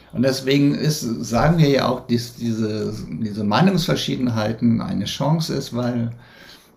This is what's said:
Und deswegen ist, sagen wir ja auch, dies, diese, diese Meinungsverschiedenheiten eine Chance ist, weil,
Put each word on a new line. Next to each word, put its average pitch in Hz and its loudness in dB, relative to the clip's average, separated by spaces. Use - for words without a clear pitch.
Und 107 -2
deswegen 135 2
ist, 151 -2
sagen 120 0
wir 151 6
ja - 2
auch, 127 -4
dies, 117 -2
diese, 107 -4
diese 107 -6
Meinungsverschiedenheiten 120 2
eine 95 -4
Chance 147 -2
ist, 135 -6
weil, 120 -2